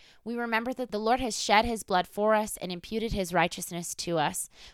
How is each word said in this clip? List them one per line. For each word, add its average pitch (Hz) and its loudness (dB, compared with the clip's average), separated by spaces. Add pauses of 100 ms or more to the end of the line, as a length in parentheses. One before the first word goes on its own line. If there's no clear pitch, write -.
(240)
We 226 -6
remember 233 -2
that 254 -8
the 208 -4
Lord 220 2
has 240 -4
shed 220 6
his 233 -4
blood 180 2
for 214 2
us 214 0
and 180 -8
imputed 214 -6
his 185 -2
righteousness 175 -2
to 170 -2
us. 156 -2 (220)